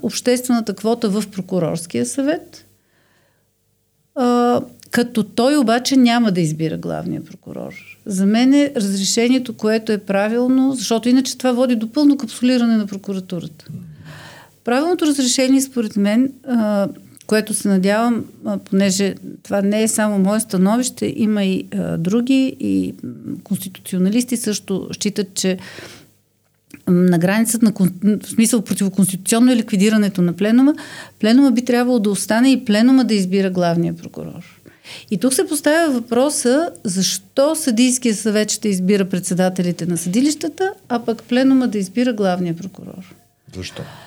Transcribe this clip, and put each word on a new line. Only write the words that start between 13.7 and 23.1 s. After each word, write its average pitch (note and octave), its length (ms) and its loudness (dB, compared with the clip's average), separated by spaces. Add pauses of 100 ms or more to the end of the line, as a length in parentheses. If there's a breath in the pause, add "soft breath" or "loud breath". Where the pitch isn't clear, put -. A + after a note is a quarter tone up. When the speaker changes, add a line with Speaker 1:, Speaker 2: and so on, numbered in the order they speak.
Speaker 1:
Правилното D#4+ 420 0
разрешение, C4+ 540 2
според A#3 360 -4
мен, A3 360 2 (160)
а, G#3+ 400 0 (380)
което G#3+ 280 0
се - 140 -2
надявам, G3+ 560 2 (200)
а, G3+ 140 -4
понеже G3 560 0 (280)
това G3+ 200 -2
не G#3 200 0
е A3+ 60 2
само G#3+ 300 0
мое G3+ 220 2
становище, G#3+ 760 0
има G#3+ 280 0
и, F#3+ 300 -2
а, F3 240 -4
други, A#3+ 600 0
и, F#2+ 420 -2
м, B2 80 -10 (340)